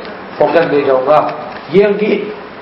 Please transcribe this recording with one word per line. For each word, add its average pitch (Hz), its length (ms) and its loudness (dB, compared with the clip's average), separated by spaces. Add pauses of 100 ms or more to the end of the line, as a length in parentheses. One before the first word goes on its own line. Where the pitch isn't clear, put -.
(380)
فوقیت 151 360 2
لے 143 60 4
جاؤں 131 260 2
گا۔ 143 220 4 (440)
یہ 202 140 6
ان 202 60 2
کی 208 320 0 (380)